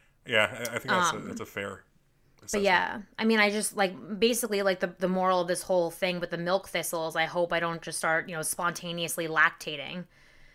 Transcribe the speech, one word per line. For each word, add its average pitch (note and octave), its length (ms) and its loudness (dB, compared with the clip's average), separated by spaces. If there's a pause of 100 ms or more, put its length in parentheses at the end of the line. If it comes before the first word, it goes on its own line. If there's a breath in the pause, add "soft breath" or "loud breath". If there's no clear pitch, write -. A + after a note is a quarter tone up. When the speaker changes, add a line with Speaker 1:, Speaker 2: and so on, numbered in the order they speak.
(300 soft breath)
Speaker 1:
Yeah, G#2+ 220 4
I, A#2 100 -10
I A#2+ 180 -4
think - 60 -8
that's F3+ 260 4
a, - 40 -4
Speaker 2:
Um, G2+ 120 -10
Speaker 1:
that's G#2 140 -8
a G2 40 -8
fair G2+ 380 -8 (540)
Speaker 2:
but - 80 -20
Speaker 1:
assessment. G3+ 200 0
Speaker 2:
yeah, F#3 340 2 (180)
I A3 80 0
mean, A3 140 4
I G#3 100 6
just, G#3 260 -2
like, F#3+ 440 -2
basically, A3+ 420 2
like, F#3+ 180 2
the, F3+ 200 -2
the F#3 80 2
moral F#3 340 4
of F3 60 -2
this F3+ 160 0
whole F3 280 2
thing F3+ 280 -2
with E3+ 100 -4
the E3 80 -4
milk F3+ 320 0
thistles, D#3+ 460 -4
I E3 100 2
hope E3+ 260 0
I E3+ 80 2
don't E3 220 -2
just D#3+ 160 -8
start, E3 320 0
you E3+ 60 -8
know, D#3 80 -4
spontaneously E3+ 840 -4
lactating. D#3 800 0 (500 soft breath)